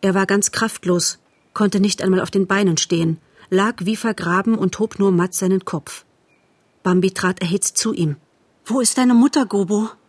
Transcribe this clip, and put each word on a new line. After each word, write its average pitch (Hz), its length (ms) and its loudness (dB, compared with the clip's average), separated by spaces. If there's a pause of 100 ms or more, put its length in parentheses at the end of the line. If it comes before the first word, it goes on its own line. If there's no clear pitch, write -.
Er 196 120 2
war 190 120 2
ganz 196 260 0
kraftlos, - 680 -2 (340)
konnte 208 260 0
nicht 196 220 0
einmal 185 200 2
auf 180 100 -6
den 196 160 0
Beinen 190 300 2
stehen, 165 400 0 (320)
lag 196 300 2
wie 196 160 -2
vergraben 196 640 -2
und 190 220 -2
hob 220 200 -4
nur 196 120 4
matt 180 220 2
seinen 185 320 0
Kopf. - 400 -10 (800)
Bambi 185 280 2
trat 185 300 -4
erhitzt 180 360 -2
zu - 160 -2
ihm. 151 220 -2 (500)
Wo 240 140 -2
ist 233 180 0
deine 247 160 4
Mutter, 262 320 4
Gobo? 202 440 -2 (200)